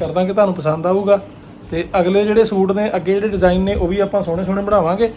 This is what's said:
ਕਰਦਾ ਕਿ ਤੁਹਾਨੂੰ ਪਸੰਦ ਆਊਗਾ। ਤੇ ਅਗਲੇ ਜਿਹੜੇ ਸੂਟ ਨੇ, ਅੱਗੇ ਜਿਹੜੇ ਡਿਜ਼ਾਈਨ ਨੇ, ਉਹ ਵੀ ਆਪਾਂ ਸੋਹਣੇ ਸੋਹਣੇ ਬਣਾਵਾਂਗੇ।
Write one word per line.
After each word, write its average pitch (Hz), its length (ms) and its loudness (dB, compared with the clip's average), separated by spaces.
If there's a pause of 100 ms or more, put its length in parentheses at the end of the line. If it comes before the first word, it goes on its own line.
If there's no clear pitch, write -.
ਕਰਦਾ 170 240 -2
ਕਿ 190 80 -2
ਤੁਹਾਨੂੰ 202 220 2
ਪਸੰਦ 160 320 -2
ਆਊਗਾ। 196 340 2 (500)
ਤੇ 165 180 -4 (120)
ਅਗਲੇ 190 240 2
ਜਿਹੜੇ 214 200 4
ਸੂਟ 190 280 0
ਨੇ, 208 240 0
ਅੱਗੇ 180 180 -2
ਜਿਹੜੇ 202 140 0
ਡਿਜ਼ਾਈਨ 185 320 2
ਨੇ, 196 140 0
ਉਹ 175 140 0
ਵੀ 196 120 0
ਆਪਾਂ 202 220 0
ਸੋਹਣੇ 170 220 -4
ਸੋਹਣੇ 190 180 -2
ਬਣਾਵਾਂਗੇ। 202 540 0